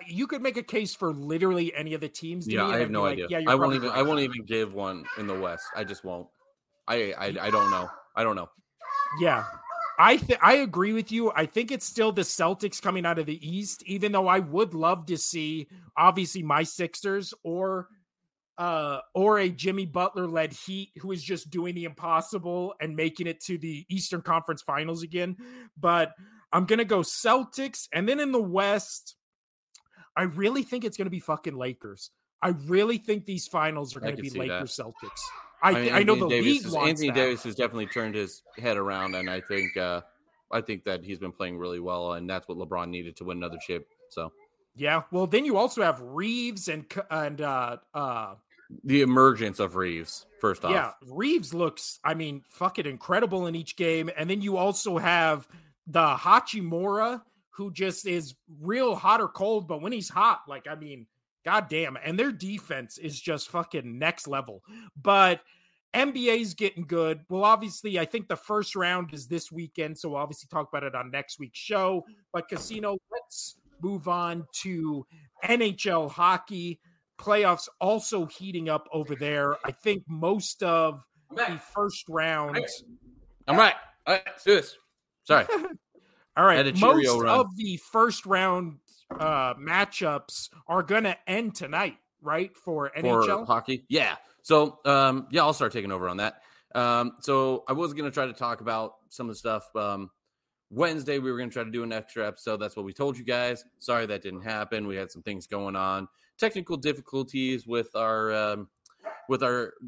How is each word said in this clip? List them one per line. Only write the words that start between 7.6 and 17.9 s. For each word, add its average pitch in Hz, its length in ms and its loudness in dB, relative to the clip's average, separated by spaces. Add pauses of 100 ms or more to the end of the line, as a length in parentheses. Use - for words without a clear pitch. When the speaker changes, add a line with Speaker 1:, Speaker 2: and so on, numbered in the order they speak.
Speaker 2:
know. 92 200 -2 (240)
I 113 80 0
don't 107 140 0
know. 85 120 -10 (720)
Speaker 1:
Yeah. 135 240 2 (540)
I 226 200 10
th-, 247 220 0
I 214 160 10
agree 202 360 0
with 220 180 -2
you. 226 240 0
I 156 120 2
think 226 260 -2
it's - 140 -4
still 220 260 0
the 190 100 0
Celtics 185 580 -2
coming 185 240 -2
out 170 140 2
of 156 80 -2
the 151 220 -8
East, 190 380 -6
even 196 260 -2
though 190 160 4
I 190 120 4
would 170 340 0
love 165 320 2
to 170 100 -2
see, 156 520 -4 (280)
obviously, 180 460 4
my 151 220 4
Sixers 185 680 -4 (100)
or, 185 460 -4 (720)